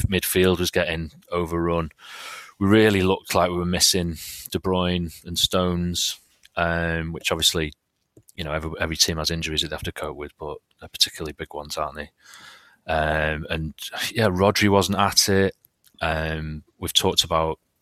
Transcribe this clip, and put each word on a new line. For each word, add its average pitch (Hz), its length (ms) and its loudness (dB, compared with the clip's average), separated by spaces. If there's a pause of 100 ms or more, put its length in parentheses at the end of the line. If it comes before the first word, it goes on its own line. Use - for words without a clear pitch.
midfield 92 500 4
was 90 120 0
getting 82 420 -2 (180)
overrun. 85 600 -2 (680)
We 98 80 2
really 104 360 6
looked 95 320 0
like 90 160 4
we 87 80 -2
were 87 60 -2
missing 87 520 0 (340)
De - 80 -2
Bruyne 90 540 0 (120)
and 85 140 -6
Stones, 87 800 0 (380)
um, 82 560 0
which - 180 -6
obviously, 82 420 0 (640)
you 85 100 -10
know, 73 80 -6
every, 78 180 -4 (100)
every 80 160 -4
team 82 220 0
has 76 120 -4
injuries 80 300 -4
that 76 80 -4
they 78 80 -8
have - 60 -10
to 85 100 -6
cope 76 240 -10
with, 73 220 -12
but 76 180 -10 (240)
they're - 80 -18
particularly - 440 -4
big - 220 -12
ones, 76 220 -10
aren't 73 200 -4
they? 76 140 -12 (760)
Um, 78 640 -2
and, 80 240 -4 (380)
yeah, 110 160 2
Rodri 98 400 4
wasn't 98 300 4
at 101 300 2
it. 98 260 2 (460)
Um, 78 640 -4 (140)
we've 87 140 -6
talked - 320 2
about 80 340 0 (240)